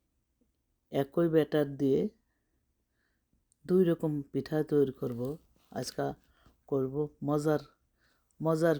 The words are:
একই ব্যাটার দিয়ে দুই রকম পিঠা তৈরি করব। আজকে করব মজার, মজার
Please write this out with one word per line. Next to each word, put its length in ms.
একই 420
ব্যাটার 320
দিয়ে 200
দুই 260
রকম 220
পিঠা 260
তৈরি 300
করব। 200
আজকে 340
করব 260
মজার, 360
মজার 400